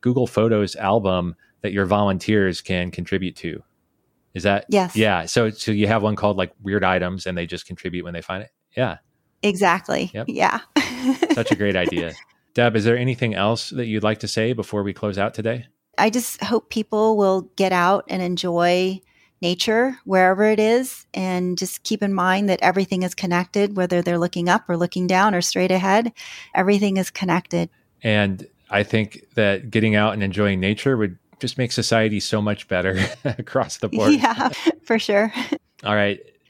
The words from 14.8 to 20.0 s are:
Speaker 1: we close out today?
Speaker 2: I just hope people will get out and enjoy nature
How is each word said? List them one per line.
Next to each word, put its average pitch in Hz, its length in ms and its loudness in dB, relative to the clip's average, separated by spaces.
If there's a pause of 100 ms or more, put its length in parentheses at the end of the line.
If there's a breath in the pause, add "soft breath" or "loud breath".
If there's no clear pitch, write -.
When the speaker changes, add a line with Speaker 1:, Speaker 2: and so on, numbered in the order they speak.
Speaker 1:
we 98 100 -4
close 101 240 -6
out 101 160 -2
today? 117 340 -6 (300)
Speaker 2:
I 214 120 2
just 226 340 -4
hope 214 260 -2
people 220 460 0
will 190 280 2 (120)
get 190 160 0
out 180 380 2
and 185 120 -4
enjoy 180 800 0 (400 soft breath)
nature 226 640 0